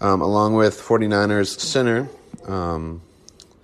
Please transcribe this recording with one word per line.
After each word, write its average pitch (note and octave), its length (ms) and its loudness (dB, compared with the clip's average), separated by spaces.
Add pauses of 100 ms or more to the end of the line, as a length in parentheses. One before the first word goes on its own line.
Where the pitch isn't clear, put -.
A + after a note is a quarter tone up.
um, F#2+ 200 2
along G#2 340 2
with G#2+ 240 2
forty-niners G#2 800 0
center, B2 480 0 (360)
um, E2+ 560 -6 (640)